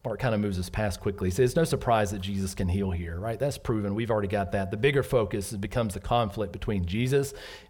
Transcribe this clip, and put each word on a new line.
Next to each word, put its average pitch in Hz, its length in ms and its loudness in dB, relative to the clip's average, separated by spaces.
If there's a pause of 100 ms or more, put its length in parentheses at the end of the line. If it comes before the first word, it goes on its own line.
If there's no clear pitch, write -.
Mark 107 160 -4
kinda 113 180 2
moves 101 200 0
us 90 120 -4
past 104 300 -2
quickly. 98 280 -2
He 90 40 0
says, 123 180 6
"It's - 60 -2
no 165 80 6
surprise 110 480 2
that 101 80 -6
Jesus 95 340 -2
can 92 140 0
heal 95 240 2
here," 87 260 -4
right? 110 200 -4
That's 139 200 0
proven. 104 360 0
We've 113 160 -2
already 104 180 2
got 98 240 0
that. 95 180 0
The 110 60 -4
bigger 139 260 2
focus 110 500 0
is, 107 60 -6
becomes 107 340 -2
the 98 80 -8
conflict 110 520 0
between 98 340 -2
Jesus 127 480 0 (360)